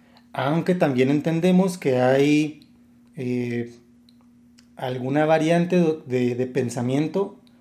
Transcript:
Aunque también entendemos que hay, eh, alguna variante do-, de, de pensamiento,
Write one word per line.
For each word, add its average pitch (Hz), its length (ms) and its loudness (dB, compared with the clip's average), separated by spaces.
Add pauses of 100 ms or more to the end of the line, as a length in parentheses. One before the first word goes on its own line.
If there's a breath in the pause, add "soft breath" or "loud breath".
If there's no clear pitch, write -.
(340 soft breath)
Aunque 151 400 -2
también 135 360 2
entendemos 180 680 2
que 127 220 0
hay, 143 680 2 (480)
eh, 123 580 -6 (1000)
alguna 131 500 -4
variante 165 520 2
do-, 156 300 2
de, 123 280 0
de 123 120 -4
pensamiento, 131 920 -2 (220 soft breath)